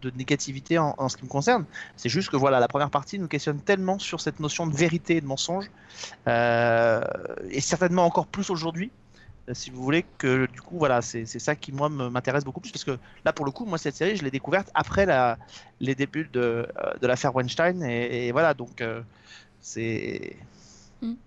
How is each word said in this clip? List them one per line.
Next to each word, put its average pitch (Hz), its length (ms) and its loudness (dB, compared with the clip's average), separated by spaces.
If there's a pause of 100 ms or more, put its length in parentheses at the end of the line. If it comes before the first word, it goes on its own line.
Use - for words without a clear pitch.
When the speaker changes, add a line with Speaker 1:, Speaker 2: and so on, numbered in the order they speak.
Speaker 1:
de 127 140 -4
négativité 135 600 -2
en, 151 220 2
en 135 100 0
ce - 80 -4
qui - 60 -16
me 127 60 -12
concerne. 170 380 2 (300)
C'est - 120 -4
juste 160 220 0
que 151 60 0
voilà, 135 220 6
la 120 80 6
première 139 240 0
partie 147 260 -4
nous 180 120 -4
questionne 147 320 -2
tellement 190 400 2
sur - 200 -6
cette 156 200 -4
notion 156 260 -2
de 156 80 0
vérité 165 440 2
et - 20 2
de 143 60 -10
mensonge, 175 440 -4 (560)
euh, 117 760 4 (480)
et 135 120 -2
certainement 175 440 2
encore 170 220 2
plus 202 240 -6
aujourd'hui, 165 400 -4 (580)
euh, 123 60 -6
si - 160 -12
vous 127 100 -12
voulez, 147 240 2 (140)
que 131 280 4
du - 140 -10
coup, - 180 -12
voilà, 131 220 4
c'est, 113 240 -6
c'est 113 140 -10
ça 151 160 0
qui, - 160 -10
moi, 139 180 0
me, 135 220 -2
m'intéresse 127 320 0
beaucoup 135 180 -8
plus, - 120 -16
parce - 120 -10
que 131 140 -4 (260)
là, 131 80 4
pour 151 120 -4
le 135 80 -2
coup, 240 140 -8
moi, 170 120 -2
cette 147 160 -4
série, 202 220 0
je 165 80 -4
l'ai 131 80 -4
découverte 151 420 -2
après 196 320 2
la, 127 320 4 (400)
les 131 160 0
débuts 139 380 -2
de, 117 340 0
euh, - 0 - (340)
de 127 60 2
l'affaire 123 300 2
Weinstein, 165 480 0
et, 120 420 0
et 120 60 -2
voilà, 156 200 4
donc, 127 280 -8
euh, 113 200 -4 (600)
c'est - 760 -6 (680)
Speaker 2:
Mm. 233 100 -4 (120)